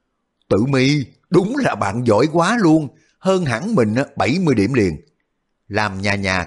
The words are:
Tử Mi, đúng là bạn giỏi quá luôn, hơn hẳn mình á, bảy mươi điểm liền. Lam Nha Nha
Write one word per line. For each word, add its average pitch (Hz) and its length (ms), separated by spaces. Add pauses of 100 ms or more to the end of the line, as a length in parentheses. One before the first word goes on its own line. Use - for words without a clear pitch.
(500)
Tử 104 160
Mi, 135 400 (240)
đúng 202 280
là 170 180
bạn 104 320
giỏi 113 260
quá 170 280
luôn, 156 260 (320)
hơn 185 260
hẳn 139 300
mình 110 200
á, 135 100 (100)
bảy 123 240
mươi 156 160
điểm 107 180
liền. 95 280 (680)
Lam 98 340
Nha 101 140
Nha 95 320